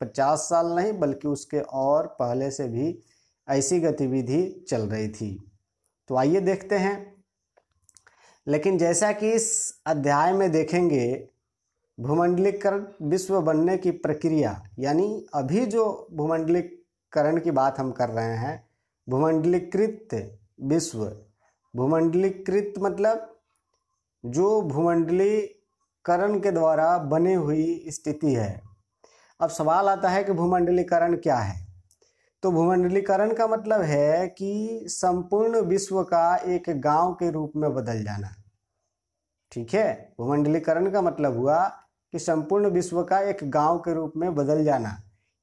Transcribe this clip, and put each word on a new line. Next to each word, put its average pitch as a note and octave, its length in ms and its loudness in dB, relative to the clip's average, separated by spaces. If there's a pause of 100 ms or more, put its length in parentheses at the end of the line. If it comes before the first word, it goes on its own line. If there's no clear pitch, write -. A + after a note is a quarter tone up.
पचास C#3 380 0
साल E3 280 0
नहीं, F3 260 0
बल्कि D3 360 -2
उसके C#3+ 320 -4
और C#3 460 0
पहले C3 440 -2
से C3+ 180 -6
भी C3+ 340 -4 (460)
ऐसी C#3 320 2
गतिविधि C#3+ 880 -2
चल A#2+ 120 0
रही G#2+ 280 -2
थी। G#2 440 -10 (560)
तो B2+ 80 -2
आइए D3+ 240 4
देखते F#3+ 340 -2
हैं। G3 400 -2 (1300)
लेकिन D#3 300 2
जैसा F3 340 2
कि G#3+ 200 -2
इस - 540 -2
अध्याय D3+ 460 2
में F#3+ 200 2
देखेंगे, D#3 760 0 (720)
भूमंडलीकरण F#3+ 840 0 (160)
विश्व F#3 380 0
बनने D#3+ 380 2
की F3+ 120 -2
प्रक्रिया, D#3 720 -2 (140)
यानी E3+ 560 0
अभी D3+ 320 0
जो G#3+ 460 -2
भूमंडलीकरण D#3+ 1300 0
की E3 100 -2
बात C3+ 280 2
हम C3 140 -4
कर A#2+ 160 -2
रहे A2+ 280 -4
हैं, C#3+ 320 -8 (400)
भूमंडलीकृत D#3+ 1300 0 (220)
विश्व, C3+ 560 -2 (600)
भूमंडलीकृत F#3 1000 0
मतलब G3+ 580 -2 (880)
जो F#3+ 380 0
भूमंडलीकरण F3 1800 -2
के G3 100 0
द्वारा D#3+ 480 2
बनी E3 360 2
हुई D#3+ 540 0
स्थिति D3 460 -2
है। G#2 280 -4 (760)
अब E3 100 0
सवाल E3+ 380 2
आता F#3+ 200 2
है F#3+ 160 2
कि G3 80 0
भूमंडलीकरण F3 840 2
क्या D3 200 2
है? G2+ 280 -4 (800)
तो F#3+ 80 2
भूमंडलीकरण F#3 840 2
का A3+ 120 2
मतलब A3 340 0
है D#3 480 2
कि G#3+ 600 -6
संपूर्ण G3+ 720 0
विश्व F#3+ 420 0
का F3 340 2
एक F3+ 320 -2
गांव D3+ 440 2
के E3+ 180 -2
रूप D3+ 260 -4
में D3+ 180 0
बदल A2+ 300 -4
जाना। G#2 300 -8 (1160)
ठीक A#2 220 -8
है, F#3+ 460 -2
भूमंडलीकरण D#3 680 0
का G3+ 120 2
मतलब D3 340 0
हुआ D3 280 2 (480)
कि E3+ 60 -6
संपूर्ण E3 480 0
विश्व F3 360 0
का F#3 180 0
एक G3 220 -2
गांव D3+ 360 2
के E3+ 160 -4
रूप D#3+ 220 -4
में E3+ 180 -2
बदल D3 300 2
जाना। A#2 380 -2 (400)